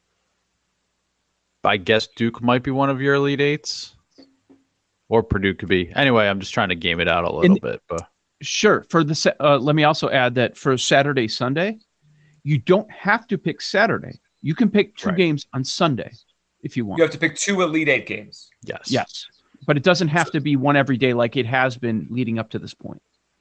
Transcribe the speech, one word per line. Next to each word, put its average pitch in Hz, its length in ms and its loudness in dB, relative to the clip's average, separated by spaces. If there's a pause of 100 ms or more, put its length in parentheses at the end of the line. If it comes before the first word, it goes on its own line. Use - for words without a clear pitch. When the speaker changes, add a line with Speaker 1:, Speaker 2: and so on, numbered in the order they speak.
(1600)
Speaker 1:
I 101 120 2
guess 107 300 2
Duke 117 360 -4
might 123 200 2
be 139 80 -6
one 139 180 0
of 135 120 -2
your 139 140 2
Elite 139 260 0
Eights. - 540 -4 (1120)
Or 110 140 4
Purdue 98 320 0
could 92 140 -10
be. 90 260 0
Anyway, 117 340 4
I'm 98 120 -2
just 95 140 -12
trying 107 140 2
to 92 60 -4
game 85 260 -2
it 85 80 0
out 85 160 2
a 85 80 -2
little 175 200 4
Speaker 2:
And 196 80 2
Speaker 1:
bit. - 280 -6
But 85 200 -8 (340)
Speaker 2:
sure. 175 480 0
For 165 120 2
the 156 120 -4
sa-, 156 260 0
uh, 143 180 4
let 143 160 0
me 156 100 2
also 151 260 0
add 123 260 2
that 120 200 0
for 135 220 0
Saturday, 139 500 2
Sunday, 160 500 -4 (640)
you 147 140 2
don't 180 320 2
have 214 380 -2
to 190 100 -2
pick - 220 -6
Saturday. 196 600 -2 (220)
You 147 120 -2
can 208 160 2
pick 208 260 0
two - 120 -6
Speaker 1:
Right. 180 100 -2
Speaker 2:
games 160 340 0
on 131 120 -4
Sunday 139 480 -2 (500)
if - 140 -10
you 120 100 -2
want. 95 120 -6
Speaker 3:
You 160 60 4
have 151 80 2
to 147 60 -12
pick 156 180 -2
two 196 260 -2
Elite 160 260 0
Eight 127 180 2
games. - 440 -12 (120)
Speaker 1:
Yes. - 280 -12
Speaker 2:
Yes. - 360 -4 (400)
But 151 100 2
it 139 60 -2
doesn't 175 260 2
have 160 220 0
to 160 100 -2
be 147 160 0
one 143 200 2
every 135 200 2
day 127 180 2
like 120 220 0
it 120 100 0
has 127 300 0
been 113 340 -4
leading 113 280 -4
up 110 120 -8
to 110 80 -6
this - 160 -14
point. - 280 -18 (380)